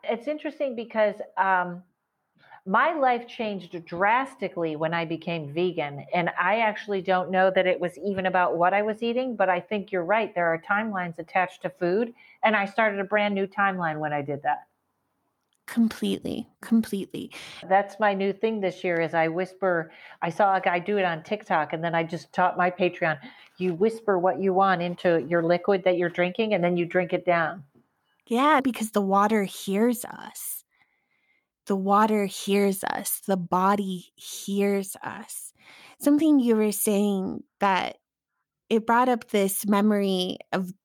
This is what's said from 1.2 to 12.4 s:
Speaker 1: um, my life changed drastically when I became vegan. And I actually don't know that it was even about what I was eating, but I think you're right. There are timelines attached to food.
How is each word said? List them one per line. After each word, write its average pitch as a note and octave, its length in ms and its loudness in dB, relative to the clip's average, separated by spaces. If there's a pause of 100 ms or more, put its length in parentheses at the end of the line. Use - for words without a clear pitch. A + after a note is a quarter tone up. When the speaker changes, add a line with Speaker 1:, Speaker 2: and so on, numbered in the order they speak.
Speaker 1:
um, F3+ 460 0 (800)
my B3 300 2
life B3 340 0
changed F3+ 560 -8
drastically F#3+ 920 -2
when E3 180 -2
I E3+ 100 -2
became D#3+ 480 -6
vegan. D3+ 600 -4
And E3+ 160 0 (100)
I F#3+ 200 0
actually G#3 420 -2
don't F#3 280 0
know F#3+ 240 4
that F#3 120 4
it F3+ 120 2
was E3+ 200 -4
even F#3+ 260 -4
about F3+ 320 2
what F3 160 4
I G3+ 80 2
was G#3+ 220 -2
eating, A#3+ 340 -2
but G3 140 2
I F3+ 100 2
think G3+ 320 -6
you're F3+ 120 -2
right. G#3 300 0
There F3 120 0
are E3 160 0
timelines G3+ 560 -4
attached F3+ 440 -2
to F3 80 -4
food. G3+ 440 0 (280)